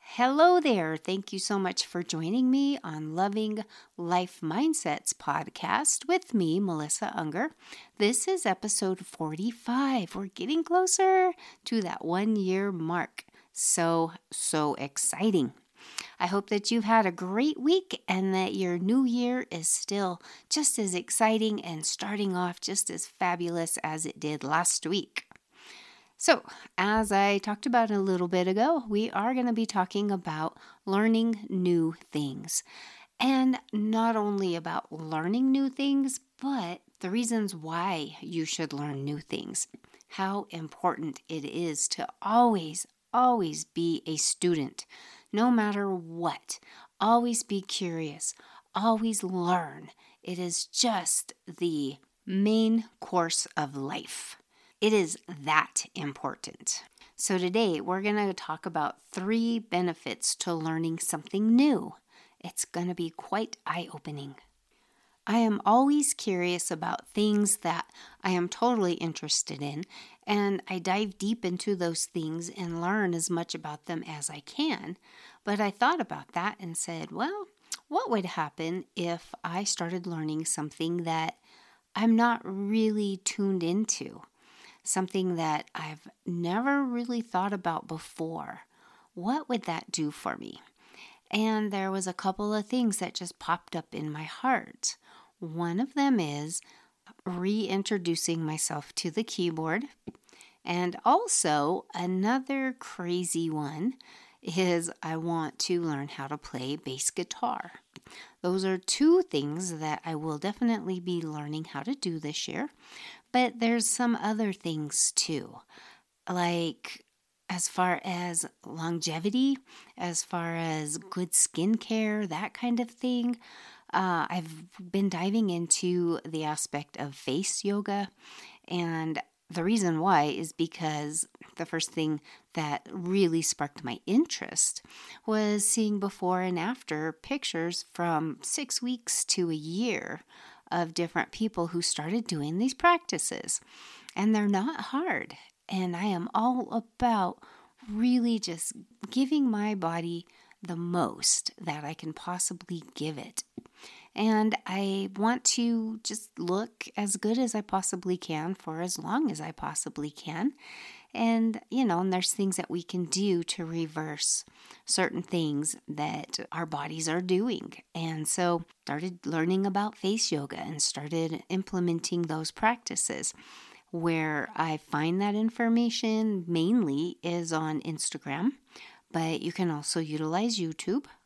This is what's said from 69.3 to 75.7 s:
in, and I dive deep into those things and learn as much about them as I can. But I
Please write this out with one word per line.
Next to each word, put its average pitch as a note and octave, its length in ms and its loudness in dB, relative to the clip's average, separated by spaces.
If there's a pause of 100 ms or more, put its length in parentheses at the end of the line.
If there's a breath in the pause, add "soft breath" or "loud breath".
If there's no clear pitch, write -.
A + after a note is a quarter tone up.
in, C#3+ 220 -6 (420 loud breath)
and G3+ 420 0
I F#3 120 -4
dive F#3+ 360 0
deep G#3+ 300 -2
into F3+ 280 0
those E3+ 300 0
things E3 460 -4
and E3+ 320 -6
learn F#3+ 320 2
as E3 160 -2
much E3+ 240 -2
about D#3 320 -10
them E3 200 -6
as D3+ 220 -8
I D3+ 120 -12
can. C4+ 580 -4 (460 loud breath)
But G#3 160 0
I G#3 100 2